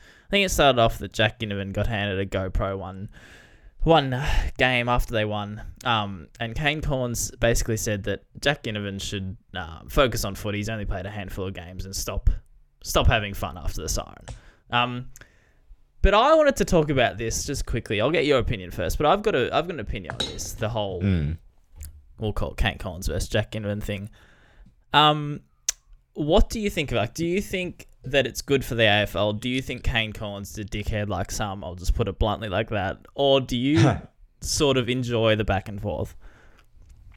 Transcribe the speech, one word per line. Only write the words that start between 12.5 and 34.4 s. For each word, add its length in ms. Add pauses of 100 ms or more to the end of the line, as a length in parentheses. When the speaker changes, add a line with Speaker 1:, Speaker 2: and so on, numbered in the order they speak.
Speaker 1:
stop 240
having 260
fun 240
after 240
the 80
siren. 360 (460)
Um, 380 (920)
but 120
I 220
wanted 220
to 80
talk 240
about 280
this 280
just 200
quickly. 360
I'll 100
get 140
your 140
opinion 320
first, 260
but 100
I've 140
got 140
a, 200
I've 120
got 80
an 40
opinion 340
on 60
this, 340
the 160
whole, 320
Speaker 2:
Mm. 360 (800)
Speaker 1:
we'll 140
call 180
it 60
Kane 200
Cornes 300
versus 220
Jack 220
Ginnivan 300
thing. 280 (840)
Um, 480 (720)
what 360
do 100
you 100
think 220
of, 60
like, 160
do 120
you 160
think 460 (160)
that 220
it's 160
good 220
for 120
the 80
A 180
F 140
L? 180
Do 160
you 120
think 220
Kane 300
Cornes 380
is 80
a 40
dickhead 460
like 220
some? 320
I'll 120
just 180
put 140
it 120
bluntly 280
like 220
that. 300 (160)
Or 260
do 160
you 400 (220)
Speaker 2:
<laughs> 220